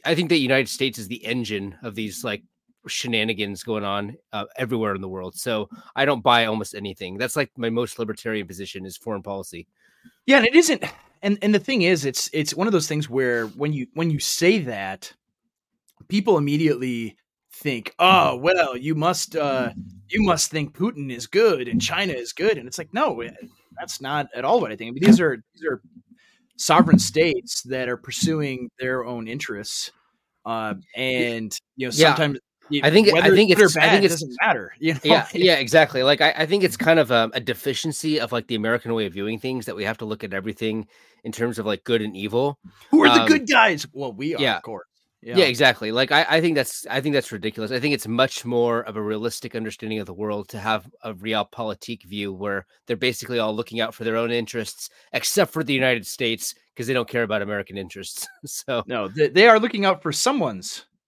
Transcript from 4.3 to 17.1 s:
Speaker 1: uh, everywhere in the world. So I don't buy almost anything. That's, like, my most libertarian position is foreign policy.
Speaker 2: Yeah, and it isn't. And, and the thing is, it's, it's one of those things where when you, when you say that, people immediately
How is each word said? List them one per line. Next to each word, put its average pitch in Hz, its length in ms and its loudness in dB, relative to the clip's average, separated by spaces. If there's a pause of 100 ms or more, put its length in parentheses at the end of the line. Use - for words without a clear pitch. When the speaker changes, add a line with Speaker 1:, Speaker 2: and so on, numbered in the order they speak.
Speaker 1:
uh, 104 100 -6 (140)
everywhere 113 360 -2
in 95 60 -6
the 95 80 -10
world. 92 280 -10
So 107 340 -4 (260)
I 135 80 0
don't 139 180 0
buy 117 260 4
almost 107 280 -4
anything. 98 420 -10
That's, 120 200 -6
like, 139 200 -4
my 117 120 -4
most 113 280 -4
libertarian 107 480 -6
position 95 400 -14
is 95 120 -14
foreign 101 260 -8
policy. 95 440 -12 (580)
Speaker 2:
Yeah, 269 140 6
and 220 60 4
it 247 100 2
isn't. 311 280 4 (380)
And, 202 200 0
and 208 120 2
the 202 60 4
thing 233 220 -2
is, 170 240 4
it's, - 260 -4
it's 151 220 -2
one 180 120 -2
of 226 60 0
those 170 160 2
things 151 220 -4
where 120 380 0
when 147 260 -4
you, 240 200 -6
when 165 160 -2
you 151 100 0
say 190 400 2
that, 98 520 -8 (960)
people 196 300 2
immediately 131 800 0 (340)